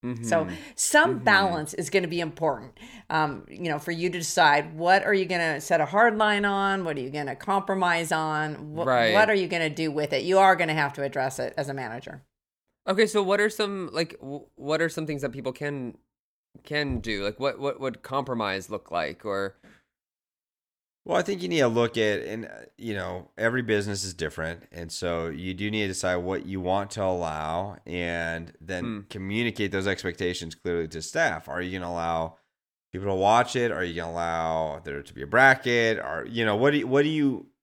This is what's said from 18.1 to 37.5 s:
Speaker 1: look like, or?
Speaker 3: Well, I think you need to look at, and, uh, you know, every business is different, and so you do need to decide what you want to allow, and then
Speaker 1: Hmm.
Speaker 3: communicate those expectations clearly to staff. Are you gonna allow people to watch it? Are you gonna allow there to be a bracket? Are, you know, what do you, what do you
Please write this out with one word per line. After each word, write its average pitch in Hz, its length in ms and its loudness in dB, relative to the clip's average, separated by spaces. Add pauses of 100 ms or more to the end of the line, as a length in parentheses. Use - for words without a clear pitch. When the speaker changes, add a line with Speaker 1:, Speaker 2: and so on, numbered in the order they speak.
Speaker 1:
look 104 200 -8
like, 80 360 -4
or? 98 300 -4 (1500)
Speaker 3:
Well, 175 140 2
I 180 40 2
think 185 200 -4
you 180 60 -4
need 170 120 0
to 127 80 6
look 117 300 2
at, 104 220 2
and, 101 260 -8
uh, - 40 -16 (280)
you 113 160 -6
know, 90 420 -8
every 117 260 2
business 104 420 0
is 95 100 -8
different, 82 480 -6 (100)
and 85 180 -12
so 85 380 -4
you 87 240 -8
do 101 180 -4
need 107 120 -2
to 101 60 -2
decide 90 280 -2
what 90 300 -4
you 95 160 -6
want 98 300 0
to 107 120 -4
allow, 87 720 -2 (100)
and 85 720 -4
then 90 260 -6
Speaker 1:
Hmm. 110 160 -8 (100)
Speaker 3:
communicate 104 600 -2
those 95 160 -2
expectations 90 680 -4
clearly 85 340 -2
to 80 140 -10
staff. 135 460 -2
Are 82 120 -6
you 90 180 -6
gonna 87 140 -6
allow 82 440 -2 (560)
people 95 160 -4
to 98 60 0
watch 107 400 4
it? 120 160 0
Are 90 140 -2
you 87 160 -4
gonna 82 120 -6
allow 82 680 -2
there 71 200 -8
to - 120 -18
be - 80 -10
a 71 40 -8
bracket? 120 720 6
Are, 76 280 -6
you 117 200 -2
know, 104 100 4
what 131 160 4
do 147 60 2
you, 110 80 -2
what 135 160 4
do 147 80 4
you 143 380 0 (140)